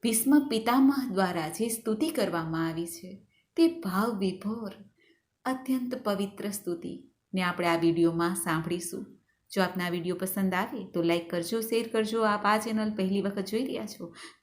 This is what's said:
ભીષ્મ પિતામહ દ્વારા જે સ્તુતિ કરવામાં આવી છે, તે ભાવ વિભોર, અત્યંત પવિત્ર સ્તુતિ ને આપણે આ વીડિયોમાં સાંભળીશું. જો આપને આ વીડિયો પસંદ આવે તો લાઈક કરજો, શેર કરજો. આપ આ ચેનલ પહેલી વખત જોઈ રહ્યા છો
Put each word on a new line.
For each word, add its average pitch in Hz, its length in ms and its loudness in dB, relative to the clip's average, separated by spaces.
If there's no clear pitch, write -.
ભીષ્મ 269 460 6
પિતામહ 254 640 4
દ્વારા 175 360 0
જે 220 180 -2
સ્તુતિ 220 420 -2
કરવામાં 165 580 0
આવી 165 200 -4
છે, - 400 -14
તે 330 120 6
ભાવ 208 500 0
વિભોર, 202 560 -2
અત્યંત 254 500 -2
પવિત્ર 202 540 -2
સ્તુતિ - 600 -8
ને 185 80 0
આપણે 175 260 0
આ 165 120 4
વીડિયોમાં 165 560 4
સાંભળીશું. 170 720 -4
જો 190 100 2
આપને 180 200 -2
આ 175 60 -2
વીડિયો 175 260 -2
પસંદ 185 380 -2
આવે 202 300 -2
તો 170 200 -2
લાઈક 170 260 2
કરજો, 180 320 -2
શેર 226 260 0
કરજો. 220 340 0
આપ 208 240 2
આ 214 120 4
ચેનલ 220 380 -2
પહેલી 196 260 0
વખત 196 240 -2
જોઈ 226 200 -2
રહ્યા 220 200 -6
છો - 280 -12